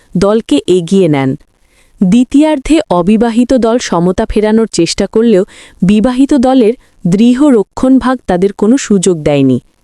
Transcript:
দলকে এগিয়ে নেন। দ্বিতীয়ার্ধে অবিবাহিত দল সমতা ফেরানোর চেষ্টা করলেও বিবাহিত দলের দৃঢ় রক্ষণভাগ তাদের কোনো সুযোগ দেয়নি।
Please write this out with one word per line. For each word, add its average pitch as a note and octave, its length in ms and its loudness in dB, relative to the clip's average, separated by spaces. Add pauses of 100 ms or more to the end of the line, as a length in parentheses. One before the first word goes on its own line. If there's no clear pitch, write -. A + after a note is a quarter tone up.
(160)
দলকে G#3 500 -2
এগিয়ে F3+ 420 0
নেন। C3+ 280 -2 (680)
দ্বিতীয়ার্ধে C#4 760 0 (100)
অবিবাহিত A3 640 0
দল A#3 240 0
সমতা F#3 480 -2
ফেরানোর G#3+ 460 0
চেষ্টা F3 340 -2
করলেও A3 380 0 (380)
বিবাহিত B3 520 0
দলের B3+ 400 2 (320)
দৃঢ় A#3+ 440 2
রক্ষণভাগ B3+ 760 0
তাদের F#3+ 260 -2
কোনো A3+ 260 0
সুযোগ F#3 440 -2
দেয়নি। C#3 380 0 (240)